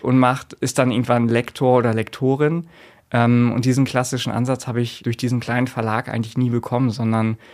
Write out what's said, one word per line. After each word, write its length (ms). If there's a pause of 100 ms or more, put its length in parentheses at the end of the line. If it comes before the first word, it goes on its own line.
und 160
macht, 360
ist 260
dann 100
irgendwann 380
Lektor 520
oder 140
Lektorin. 760 (440)
Ähm, 420
und 120
diesen 180
klassischen 480
Ansatz 360
habe 120
ich 240
durch 140
diesen 240
kleinen 260
Verlag 400
eigentlich 300
nie 120
bekommen, 420
sondern 460 (160)